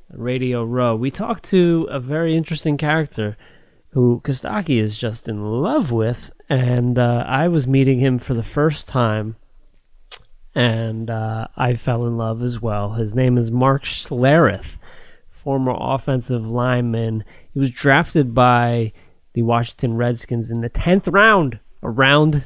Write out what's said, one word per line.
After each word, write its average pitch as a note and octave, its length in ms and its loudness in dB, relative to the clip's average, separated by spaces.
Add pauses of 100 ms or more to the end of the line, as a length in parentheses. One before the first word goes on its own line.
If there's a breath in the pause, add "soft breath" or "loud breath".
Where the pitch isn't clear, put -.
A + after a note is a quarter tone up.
at - 80 -18
Radio B2 460 -2
Row. A#2+ 320 0
We B2+ 160 -2
talked - 380 -8
to E3+ 420 2
a C#3 80 -4
very D#3+ 380 -2
interesting D#3 400 -2
character D3 580 -2 (540 soft breath)
who A#2+ 340 2
Kostaki D3 560 -2
is G#2+ 180 -2
just A#2 300 -8
in G#2 160 -6
love D3+ 480 -2
with, A2+ 400 -2 (160)
and, B2 500 2
uh, A#2+ 300 2
I D3 220 0
was D3 180 0
meeting C3+ 320 4
him C3 180 2
for B2+ 160 -4
the A2+ 100 -2
first D3 440 -2
time, A2 480 -2 (1200)
and, A2+ 540 -2
uh, A2 460 -4
I B2 200 0
fell A#2+ 300 -2
in A#2 120 -2
love A2+ 240 -2
as A#2+ 200 -4
well. G#2 320 -2
His A2 200 -2
name B2+ 240 4
is A#2 140 0
Mark C3+ 320 2
Schlereth, C3 920 0 (520 soft breath)
former C3 480 -4
offensive B2+ 720 -2
lineman. A#2 760 -2 (300 soft breath)
He C#3 60 -4
was C3+ 100 0
drafted C#3 680 2
by A#2+ 560 2 (420 soft breath)
the A#2 80 -2
Washington A#2 540 0
Redskins A#2 560 -2
in A#2 100 -4
the A#2 80 -6
tenth - 380 0
round, F#3 520 4 (220)
a - 80 -4
round C#3+ 560 4